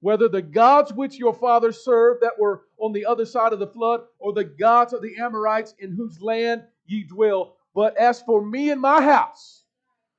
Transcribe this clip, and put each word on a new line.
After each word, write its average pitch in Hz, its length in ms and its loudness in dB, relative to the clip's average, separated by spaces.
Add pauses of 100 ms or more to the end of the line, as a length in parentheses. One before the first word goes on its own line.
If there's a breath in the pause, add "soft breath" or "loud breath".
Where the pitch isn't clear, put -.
whether 208 280 0
the 190 140 -2
gods 240 500 4
which 269 260 -8
your 240 140 0
fathers 233 500 0
served 240 400 2
that 233 160 -2
were 208 260 -2 (140)
on 220 140 -6
the 202 120 -6
other 226 220 -2
side 226 260 0
of 208 60 -6
the 196 80 -6
flood, 233 340 -4 (180)
or 202 140 -6
the 202 120 -4
gods 226 500 2
of 214 80 -8
the 214 160 -12
Amorites 220 600 -4
in 196 140 -14
whose 180 300 -10
land 226 400 -4 (240)
ye 202 180 -8
dwell. 190 520 -2 (180)
But 214 240 0
as 240 240 2
for 214 220 0
me 262 260 -4
and 277 100 -2
my 277 220 4
house," - 640 0 (540)